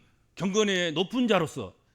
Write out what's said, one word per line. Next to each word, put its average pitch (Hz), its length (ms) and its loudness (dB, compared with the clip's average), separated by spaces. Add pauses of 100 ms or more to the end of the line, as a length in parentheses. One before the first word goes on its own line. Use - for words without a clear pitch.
(340)
경건의 190 580 0
높은 196 340 0
자로서 151 480 0 (200)